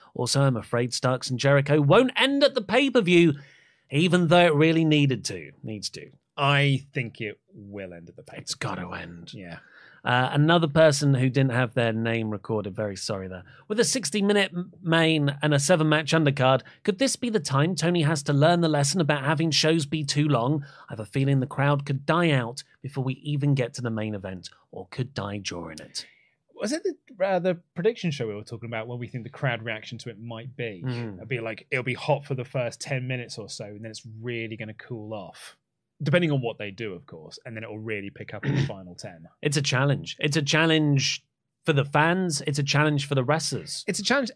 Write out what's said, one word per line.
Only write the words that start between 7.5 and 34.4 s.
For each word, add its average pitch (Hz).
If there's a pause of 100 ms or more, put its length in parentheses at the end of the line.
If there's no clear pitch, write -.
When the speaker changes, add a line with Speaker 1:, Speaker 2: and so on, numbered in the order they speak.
Speaker 2:
will 101
end 85
at -
the -
pay-per-view. -
Speaker 1:
It's -
gotta 92
end. 87
Speaker 2:
Yeah. 87 (460)
Speaker 1:
Uh, 123
another 165
person 147
who 131
didn't 135
have 123
their 117
name 113
recorded, 104
very 104
sorry 95
there. 92 (240)
With 214
a 208
sixty-minute 202
m-, 175 (100)
main 160
and 151
a 139
seven-match 156
undercard, 139 (220)
could 196
this 269
be 240
the 214
time 143
Tony 170
has 147
to 147
learn 160
the 165
lesson 147
about 143
having 156
shows 156
be 156
too 147
long? 139 (240)
I -
have 107
a 104
feeling 135
the 127
crowd 143
could 139
die 165
out 123 (180)
before 131
we 131
even 143
get 143
to 123
the 120
main 110
event, 95 (220)
or -
could -
die 101
during 82
it. - (480)
Speaker 2:
Was -
it 320
the, 262
uh, 190
the 175 (140)
prediction 185
show 127
we 104
were 104
talking 117
about 113
when 123
we 120
think 117
the 120
crowd 117
reaction 113
to 120
it 101
might 117
be? 107
Speaker 1:
Mm. 117
Speaker 2:
It'll 110
be 120
like, 113
it'll 127
be 127
hot 143
for 139
the 123
first -
ten 127
minutes 123
or 101
so, -
and 104
then 110
it's 107 (200)
really 113